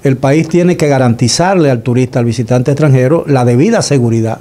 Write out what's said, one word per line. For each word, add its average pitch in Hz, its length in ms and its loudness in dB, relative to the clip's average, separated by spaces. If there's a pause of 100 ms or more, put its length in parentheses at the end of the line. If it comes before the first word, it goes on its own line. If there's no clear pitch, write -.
el 131 140 0
país 151 300 0
tiene 175 300 0
que 151 100 -2
garantizarle 139 840 0
al 117 100 -2
turista, 127 380 -2
al 120 60 0
visitante 123 440 -2
extranjero, 139 560 0
la 135 180 0
debida 151 380 2
seguridad 117 600 -2